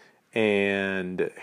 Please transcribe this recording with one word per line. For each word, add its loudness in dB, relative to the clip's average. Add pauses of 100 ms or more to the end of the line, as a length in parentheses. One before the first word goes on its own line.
(340)
and 0 (140)